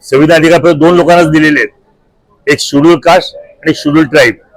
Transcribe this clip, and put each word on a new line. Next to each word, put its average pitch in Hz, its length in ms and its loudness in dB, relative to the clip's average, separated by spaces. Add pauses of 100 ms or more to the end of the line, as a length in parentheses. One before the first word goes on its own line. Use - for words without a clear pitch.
संविधान 156 360 0
अधिकार 165 220 2
फक्त 160 180 0
दोन 165 160 2
लोकांनाच 175 360 2
दिलेले 151 300 0
आहेत, 110 80 -4 (840)
एक 143 60 -2
शेड्यूल 147 420 0
कास्ट 175 360 -2
आणि - 380 -8
शेड्यूल 151 300 -2
ट्राईब. 123 300 0 (220)